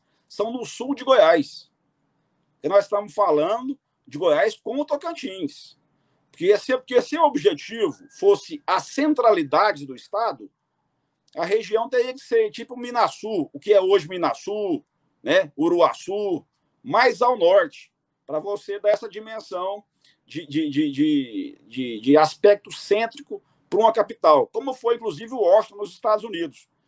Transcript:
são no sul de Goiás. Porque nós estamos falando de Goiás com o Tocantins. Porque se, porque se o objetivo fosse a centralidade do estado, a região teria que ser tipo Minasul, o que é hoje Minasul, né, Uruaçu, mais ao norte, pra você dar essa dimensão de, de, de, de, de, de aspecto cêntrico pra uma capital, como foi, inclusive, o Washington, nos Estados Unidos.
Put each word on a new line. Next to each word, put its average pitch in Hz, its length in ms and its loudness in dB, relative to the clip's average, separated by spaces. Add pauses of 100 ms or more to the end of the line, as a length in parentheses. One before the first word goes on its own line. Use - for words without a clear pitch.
(280)
são 214 240 -6
no 240 140 -8
sul 269 300 -8
de 277 80 -16
Goiás. 170 680 4 (840)
Porque - 160 -8
nós 202 160 4
estamos 202 280 -4
falando 202 640 0 (300)
de - 100 -14
Goiás 185 380 2
com 254 240 -8
o 294 60 -4
Tocantins. 285 920 -10 (540)
Porque 196 260 2
se, - 200 -6
porque 247 240 0
se - 160 -6
o 339 60 4
objetivo 226 680 -2 (240)
fosse 185 480 0
a 180 140 0
centralidade 185 1040 0
do 131 100 -14
estado, 165 540 -8 (840)
a 165 80 -4
região 214 460 -2
teria 254 240 -2
que 254 80 -16
ser 220 280 0
tipo 226 280 -14
Minasul, 220 720 -4
o 143 80 -18
que 202 140 0
é 196 80 6
hoje 185 260 2
Minasul, 180 760 -4 (360)
né, 160 360 0
Uruaçu, 175 880 -2 (380)
mais 220 380 2
ao 247 160 2
norte, 180 540 2 (340)
pra 156 140 -6
você 202 400 -8
dar 208 100 0
essa 208 180 0
dimensão 202 760 -10 (420)
de, 156 220 -14
de, 147 220 -2
de, 147 220 0
de, 131 760 -2
de, 117 340 -8
de 135 160 6
aspecto 202 540 4
cêntrico 226 720 -6 (300)
pra - 80 0
uma 220 140 4
capital, 175 540 2
como 254 260 -8
foi, 233 220 0
inclusive, 220 380 -8
o 262 60 -8
Washington, 202 380 4
nos 202 160 -12
Estados 214 320 -2
Unidos. 170 440 -10 (180)